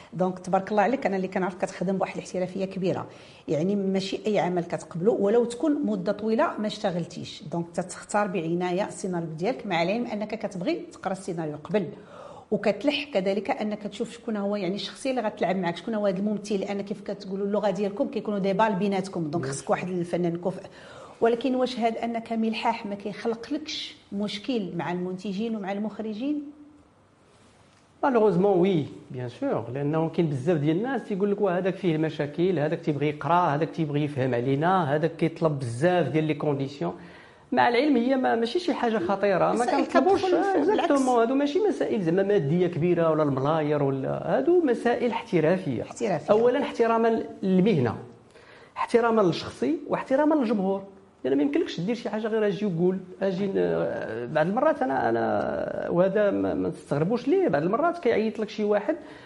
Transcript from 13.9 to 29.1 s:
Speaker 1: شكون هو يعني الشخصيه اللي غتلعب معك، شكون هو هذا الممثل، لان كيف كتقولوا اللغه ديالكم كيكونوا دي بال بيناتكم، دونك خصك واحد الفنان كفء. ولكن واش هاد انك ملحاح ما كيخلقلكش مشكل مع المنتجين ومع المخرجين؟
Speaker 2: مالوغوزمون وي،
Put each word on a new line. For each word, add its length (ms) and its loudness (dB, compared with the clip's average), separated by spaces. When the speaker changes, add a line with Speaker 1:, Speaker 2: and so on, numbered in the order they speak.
Speaker 1:
شكون 240 -6
هو 200 -2
يعني 200 -2
الشخصيه 340 -6
اللي 120 0
غتلعب 340 0
معك، 220 -2
شكون 160 -6
هو 140 2
هذا 120 2
الممثل، 400 0
لان 220 -4
كيف 200 -8
كتقولوا 440 -6
اللغه 240 2
ديالكم 380 0
كيكونوا 320 -4
دي 140 2
بال 220 4
بيناتكم، 540 -2
دونك 160 -2
خصك 240 -4
واحد 200 0
الفنان 480 0
كفء. 240 -4
ولكن 340 2
واش 240 0
هاد 180 0
انك 360 -4
ملحاح 520 -2
ما 100 -6
كيخلقلكش 1000 -6
مشكل 640 -4
مع 160 -4
المنتجين 640 -4
ومع 160 -6
المخرجين؟ 840 -6
Speaker 2:
مالوغوزمون 540 4
وي، 280 4